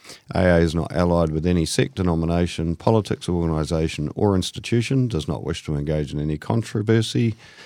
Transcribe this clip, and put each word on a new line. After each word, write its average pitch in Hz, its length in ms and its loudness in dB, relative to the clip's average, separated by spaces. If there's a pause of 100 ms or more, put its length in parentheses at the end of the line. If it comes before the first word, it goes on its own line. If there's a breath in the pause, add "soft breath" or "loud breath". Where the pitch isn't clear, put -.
(340 loud breath)
A 90 60 2
A 90 180 6
is 82 160 4
not 82 180 -2
allied 87 380 2
with 78 160 -2
any 90 180 2
sect, - 300 -2
denomination, 85 840 0
politics, - 520 0
organisation 80 840 0
or 101 220 2
institution, 120 720 0
does 80 180 -4
not - 180 -6
wish 76 200 -4
to 80 100 -4
engage 73 380 -2
in 76 80 -4
any 76 160 -2
controversy, 113 1000 0 (320 loud breath)